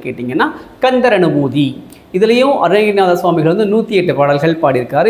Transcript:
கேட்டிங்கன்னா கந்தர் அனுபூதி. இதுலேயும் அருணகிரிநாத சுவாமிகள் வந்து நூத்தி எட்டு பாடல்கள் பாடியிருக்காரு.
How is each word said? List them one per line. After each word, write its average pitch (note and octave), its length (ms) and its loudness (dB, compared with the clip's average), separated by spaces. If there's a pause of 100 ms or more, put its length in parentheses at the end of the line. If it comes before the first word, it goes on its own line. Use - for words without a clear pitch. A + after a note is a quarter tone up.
கேட்டிங்கன்னா C3 460 -4 (300)
கந்தர் B3+ 320 2
அனுபூதி. C#3+ 640 0 (340)
இதுலேயும் A#3+ 500 2
அருணகிரிநாத G3+ 500 2
சுவாமிகள் E3+ 420 0
வந்து G#3 220 0
நூத்தி A3 120 -2
எட்டு F3+ 260 0
பாடல்கள் C#3+ 480 0
பாடியிருக்காரு. C#3 460 0